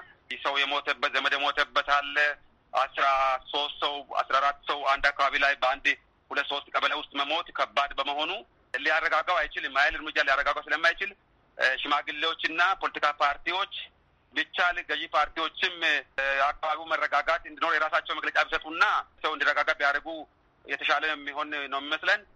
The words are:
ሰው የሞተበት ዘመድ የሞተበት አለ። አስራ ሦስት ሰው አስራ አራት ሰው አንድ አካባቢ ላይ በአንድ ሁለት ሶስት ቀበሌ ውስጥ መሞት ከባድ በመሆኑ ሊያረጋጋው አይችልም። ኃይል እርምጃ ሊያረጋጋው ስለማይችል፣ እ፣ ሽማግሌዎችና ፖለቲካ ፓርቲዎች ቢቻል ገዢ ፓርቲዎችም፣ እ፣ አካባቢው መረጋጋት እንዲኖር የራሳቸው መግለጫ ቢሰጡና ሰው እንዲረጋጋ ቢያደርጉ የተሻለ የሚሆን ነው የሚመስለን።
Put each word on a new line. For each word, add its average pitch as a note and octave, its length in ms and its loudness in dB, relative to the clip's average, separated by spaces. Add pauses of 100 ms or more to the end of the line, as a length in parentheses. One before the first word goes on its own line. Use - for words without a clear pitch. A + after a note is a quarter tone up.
(360)
ሰው C#3 200 -2
የሞተበት C#3+ 560 0
ዘመድ C3+ 220 2
የሞተበት C#3+ 560 0
አለ። C#3+ 260 2 (560)
አስራ C3+ 320 0 (420)
ሦስት D3 320 -4
ሰው D3 160 -2 (200)
አስራ C3 220 0
አራት C#3 280 2
ሰው D3 220 -2
አንድ C3+ 200 2
አካባቢ C#3 320 2
ላይ C#3 180 4
በአንድ C3 300 0 (440)
ሁለት C#3 160 -2
ሶስት C#3+ 220 -4
ቀበሌ C#3 260 0
ውስጥ D3 220 -8
መሞት D3 360 -2
ከባድ C#3+ 420 0
በመሆኑ C#3+ 380 -2 (420)
ሊያረጋጋው D#3+ 640 2
አይችልም። D3+ 400 -4
ኃይል D3+ 180 4
እርምጃ D3+ 260 -6
ሊያረጋጋው C#3+ 440 2
ስለማይችል፣ E3+ 460 0 (480)
እ፣ B2+ 200 2
ሽማግሌዎችና D#3 800 -2 (140)
ፖለቲካ D3+ 320 -2 (100)
ፓርቲዎች E3+ 580 -2 (600)
ቢቻል F3 500 0
ገዢ D3+ 240 -4
ፓርቲዎችም፣ D#3+ 760 0
እ፣ D#3 100 4 (520)
አካባቢው D#3 420 -2
መረጋጋት D3+ 580 0
እንዲኖር D#3 280 -2
የራሳቸው D#3 420 0
መግለጫ D3+ 260 -2
ቢሰጡና D#3 420 0 (360)
ሰው D#3 140 -2
እንዲረጋጋ D3 420 2
ቢያደርጉ C#3+ 340 0 (560)
የተሻለ C#3+ 420 0
የሚሆን C#3+ 420 -6 (180)
ነው C3+ 120 -6
የሚመስለን። D#3+ 420 -2 (160)